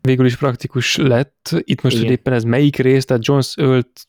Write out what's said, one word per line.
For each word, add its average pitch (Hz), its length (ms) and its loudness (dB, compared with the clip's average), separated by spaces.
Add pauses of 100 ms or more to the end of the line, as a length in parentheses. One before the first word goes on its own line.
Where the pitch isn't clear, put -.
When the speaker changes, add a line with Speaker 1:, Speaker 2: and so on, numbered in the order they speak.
Speaker 1:
végül 131 240 2
is 123 100 2
praktikus 127 600 -4
lett. 131 600 -2
Itt - 240 -4
most, 123 140 0
Speaker 2:
Igen. 113 120 0
Speaker 1:
hogy 123 100 2
éppen 127 160 -4
ez 117 100 0
melyik 139 340 2
rész, 131 280 2
tehát 120 200 -2
Jones 139 320 0
ölt 131 320 0 (200)